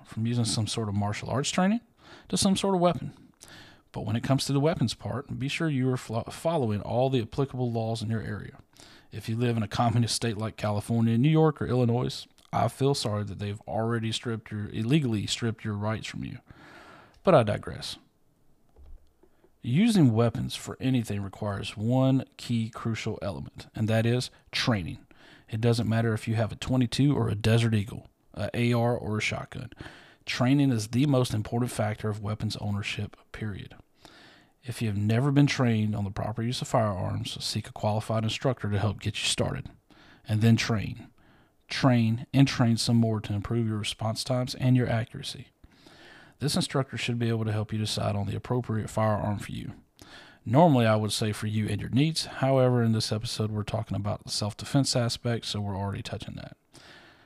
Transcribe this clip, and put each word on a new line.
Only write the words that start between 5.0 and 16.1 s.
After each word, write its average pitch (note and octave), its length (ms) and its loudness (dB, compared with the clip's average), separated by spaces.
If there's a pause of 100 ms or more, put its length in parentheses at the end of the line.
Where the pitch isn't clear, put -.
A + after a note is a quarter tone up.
be B2+ 80 -4
sure D#3+ 220 -2
you C3 220 2
are B2 60 0
flo-, A2 340 -6
following B2+ 500 0
all B2 300 0
the C3 100 2
applicable B2+ 500 -4
laws A2+ 320 -4
in A2 80 -4
your A2+ 120 -2
area. G#2 320 -10 (580)
If - 160 -12
you A2+ 80 -2
live A#2+ 200 2
in A2+ 60 0
a G2+ 60 -2
communist A#2 480 2
state A2 220 -2
like G#2+ 180 -6
California, A2+ 600 0
New C3+ 100 6
York, D#3 320 4
or - 60 -4
Illinois, B2 600 0 (260)
I A2 160 0
feel C#3 260 0
sorry G#2 300 -2
that F#2+ 140 -10
they've G2+ 300 -6
already A2+ 440 -2
stripped A2 380 -6
your, G#2 200 -6
illegally A2+ 560 2
stripped - 380 -4
your G#2+ 100 -4
rights G#2 320 -4
from - 180 -10